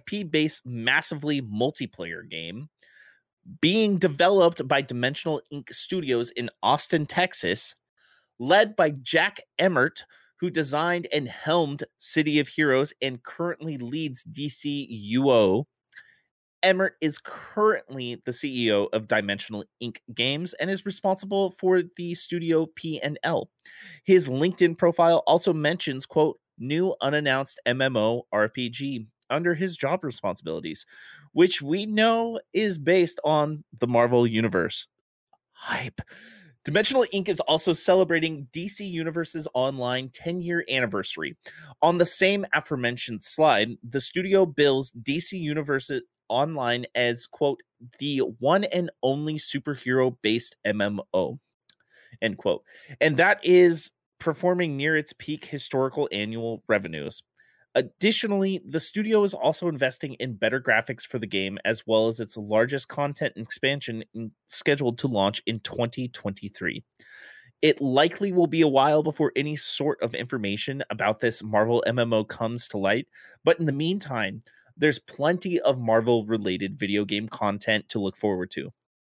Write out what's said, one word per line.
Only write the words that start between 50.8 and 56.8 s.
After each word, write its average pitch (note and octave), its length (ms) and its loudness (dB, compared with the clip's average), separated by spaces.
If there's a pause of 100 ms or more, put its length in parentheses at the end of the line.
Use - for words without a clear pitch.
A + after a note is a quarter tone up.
M G2+ 180 -2 (140)
O," E2+ 240 0 (840)
end G#2+ 160 -2
quote. - 260 -2 (380)
And D3+ 160 2
that F#3+ 260 4
is F3 480 6 (280)
performing F3 580 -2
near D#3 180 0
its D3+ 180 -2
peak - 320 -10
historical C3+ 640 -2
annual A2+ 560 -6
revenues. E2 540 -2 (540)